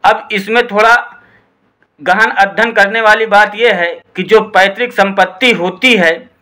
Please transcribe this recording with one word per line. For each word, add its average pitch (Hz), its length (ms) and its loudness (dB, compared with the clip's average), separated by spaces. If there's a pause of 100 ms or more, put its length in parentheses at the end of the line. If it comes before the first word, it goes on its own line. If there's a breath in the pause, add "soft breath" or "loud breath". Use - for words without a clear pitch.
अब 208 280 -2
इसमें 214 360 -2
थोड़ा 220 280 2 (1040 soft breath)
गहन 202 300 0
अध्ययन 196 400 -2
करने 220 300 0
वाली 220 260 2
बात 202 280 2
यह 220 200 0
है 170 180 -4 (220)
कि 185 80 -6
जो 220 260 2
पैतृक 196 440 0
संपत्ति 196 600 0
होती 185 420 -2
है 170 340 0 (120)